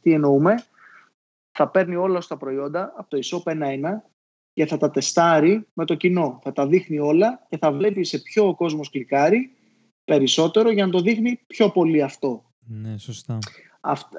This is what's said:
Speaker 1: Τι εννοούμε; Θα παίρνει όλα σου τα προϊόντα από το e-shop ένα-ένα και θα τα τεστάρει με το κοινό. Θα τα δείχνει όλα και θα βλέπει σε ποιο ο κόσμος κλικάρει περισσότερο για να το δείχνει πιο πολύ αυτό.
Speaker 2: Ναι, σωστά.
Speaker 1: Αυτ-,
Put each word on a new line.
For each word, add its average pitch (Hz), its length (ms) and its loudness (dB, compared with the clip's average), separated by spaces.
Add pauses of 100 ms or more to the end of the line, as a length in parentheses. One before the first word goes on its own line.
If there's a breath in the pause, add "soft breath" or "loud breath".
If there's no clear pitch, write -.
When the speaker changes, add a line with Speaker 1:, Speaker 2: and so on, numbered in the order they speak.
Speaker 1:
Τι 170 100 4
εννοούμε; 151 540 2 (920 soft breath)
Θα - 120 0
παίρνει 180 260 0
όλα 180 260 -2
σου 175 60 -18
τα 151 100 -10
προϊόντα 143 600 -8
από - 120 -16
το 139 140 -4
e-shop 175 280 -6
ένα-ένα 156 580 -6 (440)
και 156 120 0
θα 151 120 -4
τα 147 140 0
τεστάρει 170 840 2
με 160 120 -6
το 165 100 -2
κοινό. 165 480 0
Θα 135 80 -8
τα 139 160 -2
δείχνει 165 320 0
όλα 170 500 2
και 165 80 -8
θα 156 140 0
βλέπει 190 320 -2
σε 156 160 -6
ποιο - 280 0
ο 170 80 0
κόσμος 156 340 -4
κλικάρει 147 680 0 (480)
περισσότερο 160 680 2
για 202 140 2
να 185 60 0
το 180 100 2
δείχνει 226 460 0
πιο 202 240 2
πολύ 160 300 2
αυτό. 131 500 -6 (160)
Speaker 2:
Ναι, 110 300 -12
σωστά. 113 400 -12 (440 loud breath)
Speaker 1:
Αυτ-, - 380 -6